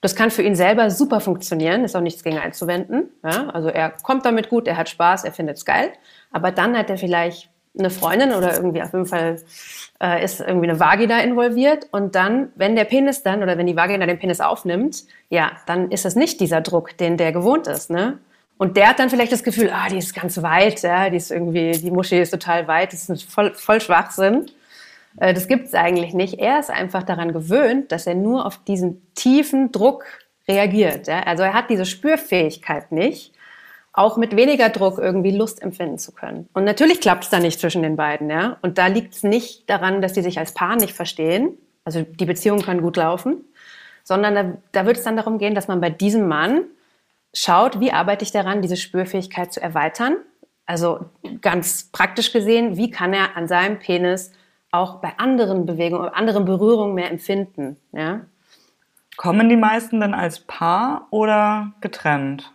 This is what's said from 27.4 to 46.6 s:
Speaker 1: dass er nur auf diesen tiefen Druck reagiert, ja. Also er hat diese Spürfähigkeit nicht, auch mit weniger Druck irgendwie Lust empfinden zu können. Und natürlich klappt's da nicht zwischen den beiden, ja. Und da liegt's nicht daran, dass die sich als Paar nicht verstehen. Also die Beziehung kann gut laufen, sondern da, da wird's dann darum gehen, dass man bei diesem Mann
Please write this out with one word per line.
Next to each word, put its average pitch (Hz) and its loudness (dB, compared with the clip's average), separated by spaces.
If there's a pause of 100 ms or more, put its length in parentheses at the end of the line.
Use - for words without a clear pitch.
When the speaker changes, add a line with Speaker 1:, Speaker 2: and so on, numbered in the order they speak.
Speaker 1:
dass 165 -6
er 175 -2
nur 220 0
auf 202 -8
diesen 180 -2
tiefen 269 4
Druck 233 2 (420)
reagiert, 196 2
ja. 165 -2
Also 170 0
er 190 2
hat 233 0
diese 190 0
Spürfähigkeit 185 -2
nicht, 180 -2 (580)
auch 214 2
mit 226 0
weniger 240 4
Druck 196 0
irgendwie 185 0
Lust 214 -2
empfinden 180 -8
zu - -12
können. - -14
Und 190 0
natürlich 311 4
klappt's - 2
da 214 2
nicht 170 0
zwischen 170 0
den 156 0
beiden, 151 -2
ja. 170 -2
Und 180 -4
da 185 4
liegt's 196 -4
nicht 220 -2
daran, 190 0
dass 185 -2
die 190 -2
sich 180 -4
als 160 -6
Paar 185 -2
nicht 220 2
verstehen. 175 -2 (260)
Also 160 -6
die 180 -6
Beziehung 202 0
kann 180 -2
gut 170 -2
laufen, 180 -2 (600)
sondern 202 0
da, 202 2 (280)
da 190 0
wird's 233 2
dann 226 -2
darum 220 -2
gehen, 208 -2
dass 196 -2
man 185 0
bei 170 0
diesem 202 2
Mann 175 2 (680)